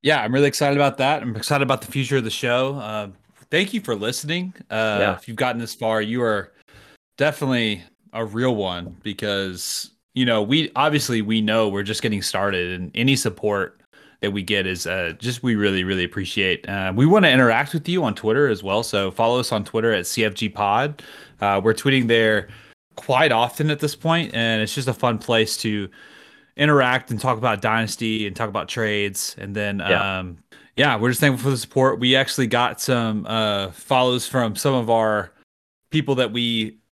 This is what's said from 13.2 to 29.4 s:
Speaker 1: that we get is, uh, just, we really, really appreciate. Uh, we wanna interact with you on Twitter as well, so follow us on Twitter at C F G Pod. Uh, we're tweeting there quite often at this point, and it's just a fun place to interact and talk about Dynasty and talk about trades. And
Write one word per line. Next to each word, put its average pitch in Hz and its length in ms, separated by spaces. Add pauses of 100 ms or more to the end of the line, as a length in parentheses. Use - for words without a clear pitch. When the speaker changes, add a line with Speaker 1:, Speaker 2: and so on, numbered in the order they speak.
Speaker 1:
that 104 100
we 98 120
get 98 240
is, 90 200
uh, 87 320
just, 120 240
we 120 120
really, 98 280
really 92 200
appreciate. 95 680
Uh, 95 260
we 123 100
wanna 185 240
interact 127 440
with 151 160
you 175 140
on 110 120
Twitter 123 320
as 98 160
well, 101 200
so 98 280
follow 117 280
us - 120
on 104 120
Twitter 113 300
at 90 140
C 113 180
F 104 100
G 110 140
Pod. 110 520 (400)
Uh, 101 220
we're 110 100
tweeting 131 340
there 110 420 (460)
quite 139 360
often 123 380
at 147 100
this 147 160
point, 165 380
and 113 280
it's 107 140
just 127 120
a 127 60
fun 120 240
place 113 400
to 104 320 (680)
interact 131 560
and 107 100
talk 123 160
about 110 240
Dynasty 110 640
and 98 100
talk 110 140
about 98 180
trades. 104 720
And 101 180